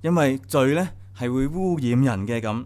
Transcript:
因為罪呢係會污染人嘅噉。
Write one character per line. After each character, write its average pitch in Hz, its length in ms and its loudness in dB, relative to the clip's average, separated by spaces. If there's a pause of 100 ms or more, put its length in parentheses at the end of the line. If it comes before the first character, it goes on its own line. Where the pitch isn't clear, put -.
因 165 120 0
為 139 260 4
罪 139 360 2
呢 175 140 0 (280)
係 123 160 -4
會 135 140 0
污 175 320 -2
染 123 240 2
人 104 240 0
嘅 117 140 -4
噉。 110 240 -4